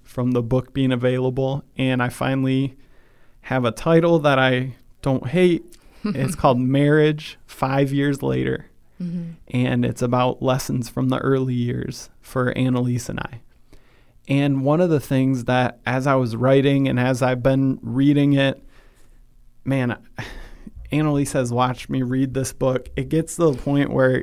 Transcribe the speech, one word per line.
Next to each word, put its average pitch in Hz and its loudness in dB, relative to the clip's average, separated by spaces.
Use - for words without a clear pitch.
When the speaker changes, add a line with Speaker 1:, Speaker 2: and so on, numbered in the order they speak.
Speaker 1:
from 127 -4
the 120 2
book 123 -2
being 135 0
available. 127 -2
And 131 0
I 123 0
finally 131 -2
have 127 -2
a 113 0
title 165 4
that 143 4
I 131 0
don't 131 -2
hate. 170 2
Speaker 2:
<laughs> - -20
Speaker 1:
It's 135 -4
called 135 4
Marriage 147 2
Five 135 -2
Years 139 0
Later. 131 -2
Speaker 2:
Mm-hmm. 170 -8
Speaker 1:
And 123 0
it's 120 -4
about 123 0
lessons 131 -2
from 131 -2
the 131 0
early 131 0
years 123 -6
for - -4
Annalise 123 0
and - -8
I. - -10
And 139 2
one 147 2
of 180 2
the 151 2
things 131 0
that, 127 0
as 131 -2
I 135 4
was 123 0
writing 135 4
and 123 0
as 123 0
I've 127 0
been 135 2
reading 143 2
it, 139 0
man, 127 -2
Annalise 147 0
has 123 -2
watched 123 -2
me 131 -2
read 131 -2
this 131 -4
book. 131 -2
It 131 -6
gets 160 -2
to 165 2
the 123 -4
point 143 0
where 131 2